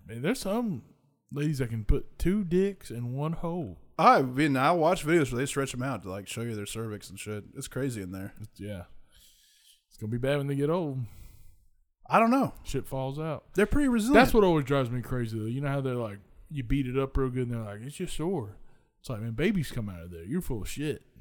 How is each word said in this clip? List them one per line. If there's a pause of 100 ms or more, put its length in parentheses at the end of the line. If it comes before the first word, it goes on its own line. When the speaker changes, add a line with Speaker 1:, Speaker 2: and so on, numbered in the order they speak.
Speaker 1:
man,
there's
some (500)
ladies
that
can
put
two
dicks
in
one
hole. (200)
Speaker 2:
I
mean,
I
watch
videos
where
they
stretch
'em
out
to,
like,
show
you
their
cervix
and
shit. (120)
It's
crazy
in
there.
Speaker 1:
It's,
yeah. (1040)
It's
gonna
be
bad
when
they
get
old. (1120)
Speaker 2:
I
don't
know.
Speaker 1:
Shit
falls
out. (100)
Speaker 2:
They're
pretty
resilient. (100)
Speaker 1:
That's
what
always
drives
me
crazy,
though.
You
know
how
they're
like, (320)
you
beat
it
up
real
good,
and
they're (100)
like,
"It's
just
sore." (420)
It's
like,
"Man,
babies
come
out
of
there.
You're
full
of
shit. (180)